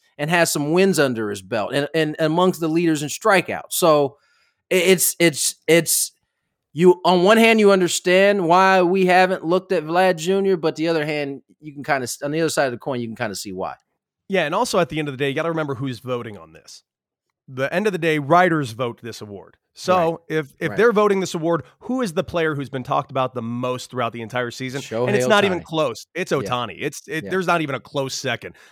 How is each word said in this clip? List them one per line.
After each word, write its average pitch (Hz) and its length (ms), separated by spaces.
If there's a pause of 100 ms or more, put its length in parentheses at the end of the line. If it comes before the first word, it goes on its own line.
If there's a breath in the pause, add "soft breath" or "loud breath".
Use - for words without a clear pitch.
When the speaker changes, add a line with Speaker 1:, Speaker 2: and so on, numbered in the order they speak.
(200)
Speaker 1:
and 151 100
has 170 220
some 147 200
wins 185 280
under 113 320
his 98 100
belt 101 320
and, 143 220
and 156 240
amongst 165 400
the 165 80
leaders 160 340
in 147 80
strikeouts. 175 640
So 147 460 (540)
i-, 185 40
it's, 180 420
it's, 165 380 (120)
it's, 160 440 (640)
you, 175 300
on 175 200
one 214 140
hand, 226 220
you 202 120
understand 185 760
why 185 340
we 180 260
haven't 185 360
looked 180 280
at 165 120
Vlad 175 340
Junior, 190 400
but 156 180
the 160 140
other 156 160
hand, 147 360 (180)
you 151 140
can 143 100
kinda 135 200
s-, - 180
on 143 100
the 156 100
other 156 80
side 143 160
of 127 60
the 120 60
coin, 127 240
you 113 60
can 113 80
kinda 104 200
see 98 160
why. 90 240 (540)
Speaker 2:
Yeah, 185 160
and 147 80
also 220 260
at 170 100
the 156 100
end 147 80
of 139 60
the 123 40
day, 139 120
you 135 60
gotta 156 140
remember 156 260
who's 127 240
voting 117 380
on 80 160
this. - 300 (640)
The 135 260
end 202 140
of 208 40
the 180 80
day, 156 200
writers 156 520
vote 120 300
this 113 180
award. 101 380 (160)
So - 220
Speaker 1:
Right. 165 420
Speaker 2:
if, 147 220
if 165 100
Speaker 1:
Right. - 80
Speaker 2:
they're 226 160
voting 202 280
this 175 120
award, 165 300 (160 soft breath)
who 254 220
is 185 120
the 180 100
player 160 320
who's 139 140
been 131 140
talked 143 260
about 131 240
the 123 80
most 123 480
throughout 117 240
the 120 80
entire 120 300
season? 131 300
Speaker 1:
Shohei 123 260
Speaker 2:
And - 100
it's 127 100
not 202 160
even 185 160
Speaker 1:
Ohtani. - 60
Speaker 2:
close. 151 480
It's 175 180
Speaker 1:
Yeah. 151 80
Speaker 2:
Ohtani. 120 400
It's, 139 280
it, 156 180
Speaker 1:
Yeah. - 40
Speaker 2:
there's 180 180
not 170 140
even 135 140
a 123 40
close 135 340
second. 117 420 (160 soft breath)